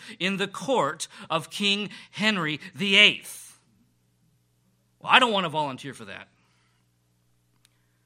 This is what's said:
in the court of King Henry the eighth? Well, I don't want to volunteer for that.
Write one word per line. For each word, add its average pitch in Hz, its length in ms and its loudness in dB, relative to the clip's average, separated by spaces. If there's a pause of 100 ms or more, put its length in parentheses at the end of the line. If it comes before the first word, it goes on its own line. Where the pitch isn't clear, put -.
(180)
in 190 180 -2
the 196 120 -2
court 175 600 -2 (220)
of 156 200 -2
King 202 400 -2 (200)
Henry 170 500 0 (140)
the 196 220 2
eighth? - 640 4 (1400)
Well, - 120 -2
I 226 80 8
don't 240 120 4
want 190 120 0
to 160 60 -4
volunteer 139 440 -6
for 113 120 -18
that. 98 220 -16 (1800)